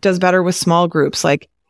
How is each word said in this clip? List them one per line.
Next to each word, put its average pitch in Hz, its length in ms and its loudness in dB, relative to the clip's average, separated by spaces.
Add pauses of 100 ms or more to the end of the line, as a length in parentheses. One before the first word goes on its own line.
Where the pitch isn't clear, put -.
does 185 180 0
better 180 240 2
with 180 120 -2
small 175 320 0
groups. 151 380 -2
Like, 151 240 -2 (220)